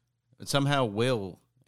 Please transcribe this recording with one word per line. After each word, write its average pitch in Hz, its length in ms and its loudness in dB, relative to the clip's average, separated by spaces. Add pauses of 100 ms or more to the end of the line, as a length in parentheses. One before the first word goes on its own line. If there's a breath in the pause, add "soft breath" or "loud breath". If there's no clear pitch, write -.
(380)
But - 100 -14
somehow 139 380 2
Will 107 540 -2 (280)